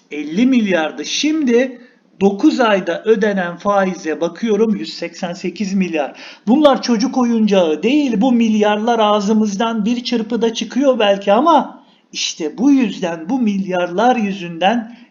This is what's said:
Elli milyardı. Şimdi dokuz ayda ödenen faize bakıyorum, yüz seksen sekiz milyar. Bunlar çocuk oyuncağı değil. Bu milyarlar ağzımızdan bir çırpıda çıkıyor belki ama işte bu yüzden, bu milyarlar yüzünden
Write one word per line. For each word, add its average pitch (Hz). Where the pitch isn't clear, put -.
Elli 151
milyardı. 180
Şimdi 269
dokuz 196
ayda 196
ödenen 196
faize 185
bakıyorum, 208
yüz 156
seksen 170
sekiz 185
milyar. 160
Bunlar 269
çocuk 240
oyuncağı 202
değil. 254
Bu 254
milyarlar 214
ağzımızdan 214
bir 240
çırpıda 226
çıkıyor 254
belki 294
ama 285
işte -
bu 254
yüzden, 170
bu 262
milyarlar 190
yüzünden 190